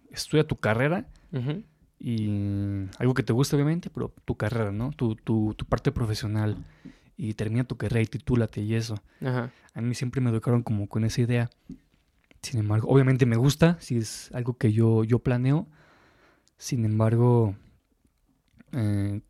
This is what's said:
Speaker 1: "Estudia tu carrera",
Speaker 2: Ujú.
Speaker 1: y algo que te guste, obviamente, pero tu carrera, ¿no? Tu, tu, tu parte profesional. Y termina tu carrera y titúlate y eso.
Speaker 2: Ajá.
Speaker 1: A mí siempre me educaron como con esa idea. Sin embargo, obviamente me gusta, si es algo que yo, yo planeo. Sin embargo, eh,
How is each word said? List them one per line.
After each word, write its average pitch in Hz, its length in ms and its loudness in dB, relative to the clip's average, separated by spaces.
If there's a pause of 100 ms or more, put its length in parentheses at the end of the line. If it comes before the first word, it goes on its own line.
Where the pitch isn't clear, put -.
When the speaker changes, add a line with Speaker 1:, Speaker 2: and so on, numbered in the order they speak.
Speaker 1:
"Estudia - 380 -2
tu 139 80 -2
carrera", 135 520 0 (240)
Speaker 2:
Ujú. 147 320 -6 (360)
Speaker 1:
y 101 880 -4 (100)
algo 127 160 0
que 123 80 -2
te 117 100 -2
guste, 135 240 0
obviamente, 151 360 -2
pero 120 200 -8 (140)
tu - 100 -4
carrera, 107 360 -4
¿no? 117 200 -6
Tu, 113 240 -4
tu, 107 380 -2
tu - 120 -10
parte - 260 0
profesional. 107 680 -2 (580)
Y 110 200 -6
termina 110 280 -2
tu 120 140 -6
carrera 110 240 0
y 110 60 0
titúlate 113 540 -2
y 107 120 -2
eso. 113 220 -2 (280)
Speaker 2:
Ajá. 127 280 -4 (240)
Speaker 1:
A 117 60 -8
mí 120 120 -2
siempre 127 280 -4
me 123 100 2
educaron 120 320 2
como 104 260 -2
con 110 140 -2
esa 113 180 0
idea. 120 300 0 (880)
Sin - 180 -4
embargo, 107 300 0
obviamente 131 380 6
me 113 80 2
gusta, 147 440 4
si - 180 -4
es - 360 -6
algo 123 240 -4
que 110 160 4
yo, 113 300 4
yo 113 160 2
planeo. 131 480 0 (880)
Sin 120 280 -4
embargo, 110 720 4 (1160)
eh, 101 580 -2